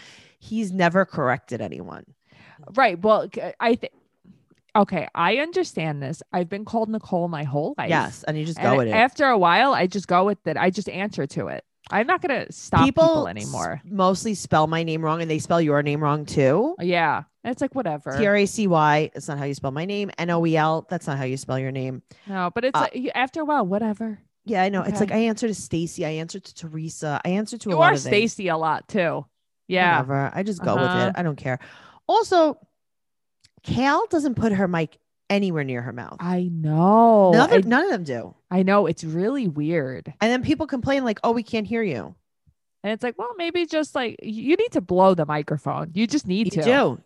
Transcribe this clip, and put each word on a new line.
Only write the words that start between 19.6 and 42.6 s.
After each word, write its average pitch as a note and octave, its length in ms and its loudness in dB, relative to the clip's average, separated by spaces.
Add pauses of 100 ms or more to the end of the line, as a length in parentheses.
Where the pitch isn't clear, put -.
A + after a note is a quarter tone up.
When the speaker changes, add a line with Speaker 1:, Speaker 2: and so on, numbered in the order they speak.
Speaker 1:
my D3+ 140 -6
name. G3+ 340 -6
N E3+ 100 -4
O E3+ 160 2
E D#3+ 100 2
L, D#3+ 340 0
that's F3 180 -6
not C#3 100 -4
how C3+ 80 -4
you C3 120 -4
spell C3 200 -6
your C3 140 -4
name. C3 320 -8 (240)
Speaker 2:
No, F#3 260 -6
but A#3 100 -4
it's C4 140 0
Speaker 1:
Uh, D4+ 40 2
Speaker 2:
like, - 140 -2
you, B3+ 200 -6
after C4+ 260 -2
a D4+ 40 -4
while, C#4+ 200 0
whatever. G#3+ 540 -4 (260)
Speaker 1:
Yeah, G3 180 0
I G3 60 2
know. F#3+ 120 0
It's G3+ 200 -2
Speaker 2:
Okay. G3+ 100 2
Speaker 1:
like, - 0 -
I A3 140 0
answer A3 220 -2
to G#3+ 60 -2
Stacy. E3+ 520 -6
I D#3 60 -4
answer E3 280 -8
to - 160 -20
Teresa. D#3 720 -8
I F3+ 40 -2
answer G#3 280 -4
to A3 120 -10
a - 40 -2
Speaker 2:
You D#3+ 40 2
Speaker 1:
lot F4 140 8
Speaker 2:
are - 40 2
Speaker 1:
of C#3 60 -4
things. G#3+ 300 0
Speaker 2:
Stacy F#3+ 160 -6
a D#3+ 100 0
lot D#3+ 300 -2
too. D3+ 380 -2 (420)
Yeah. F3+ 300 2
Speaker 1:
Whatever. C#3 360 -2
I F#3 100 -4
just G3 200 -6
go A#2 120 2
with F3+ 100 2
Speaker 2:
Uh-huh. F3+ 240 2
Speaker 1:
it. F#3+ 100 -4
I - 40 -2
don't D#3 120 -2
care. B2+ 240 -4 (480)
Also, F4 500 4 (1040)
Cal C#4+ 440 0
doesn't C#4+ 280 0
put A3 180 2
her F#3+ 140 2
mic E3 300 -2 (320)
anywhere F#3+ 340 0
near B2+ 180 -4
her A#2+ 120 -10
mouth. A#2 260 -12
Speaker 2:
I F3+ 320 -2
know. F#3 800 6
Speaker 1:
None C4 200 6
of, F#3+ 120 6
Speaker 2:
I, - 40 -2
Speaker 1:
none B3+ 160 4
of G4 60 0
them G3 120 -2
do. A#2 320 -8 (140)
Speaker 2:
I F#3 140 2
know. G3 240 4
It's E3 160 -4
really G3 440 -2
weird. D3 760 -4
Speaker 1:
And A3 100 2
then B3+ 120 0
people C#4+ 220 0
complain C#4 380 -2
like, A3 200 -2
"Oh, A#3 80 2
we A#3 120 -2
can't A3 240 -4
hear A3+ 160 -2
you." A#2+ 320 -6 (640)